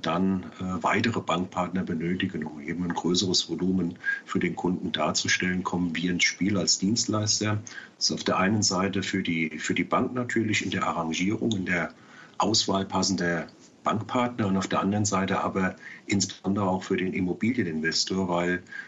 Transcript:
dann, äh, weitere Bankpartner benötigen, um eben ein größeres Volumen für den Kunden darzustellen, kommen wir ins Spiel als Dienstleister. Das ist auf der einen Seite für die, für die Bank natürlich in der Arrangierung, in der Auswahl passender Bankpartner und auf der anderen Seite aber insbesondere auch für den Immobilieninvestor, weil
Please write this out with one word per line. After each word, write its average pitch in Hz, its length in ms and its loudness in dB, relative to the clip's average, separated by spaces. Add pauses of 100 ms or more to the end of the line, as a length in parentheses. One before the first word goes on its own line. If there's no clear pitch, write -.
dann, 92 400 2 (180)
äh, 90 220 -4
weitere 113 380 2
Bankpartner 90 600 -2
benötigen, 85 640 -2
um 73 160 -10
eben 85 240 -4
ein 85 80 -2
größeres 90 560 0
Volumen 87 500 0 (280)
für - 120 -2
den 87 160 0
Kunden 87 380 -2
darzustellen, 90 720 0
kommen 87 340 -2
wir 87 140 0
ins 87 140 2
Spiel 98 340 0
als 82 200 2
Dienstleister. 107 800 0 (380)
Das - 140 0
ist - 20 0
auf - 120 -4
der 92 120 2
einen 98 260 4
Seite 95 400 2
für 95 200 0
die, 82 360 -2
für - 140 -2
die - 120 2
Bank 123 280 0
natürlich 113 500 0
in 98 100 -2
der 95 140 0
Arrangierung, 85 680 0
in 95 120 0
der 87 300 -2 (420)
Auswahl 95 480 2
passender 90 600 0 (360)
Bankpartner 113 680 0
und 95 100 4
auf 95 100 0
der 90 120 2
anderen 104 260 2
Seite 95 340 0
aber 95 360 0 (300)
insbesondere 98 600 0
auch 92 140 2
für 95 160 0
den 92 160 0
Immobilieninvestor, 92 1120 0
weil 87 340 0 (260)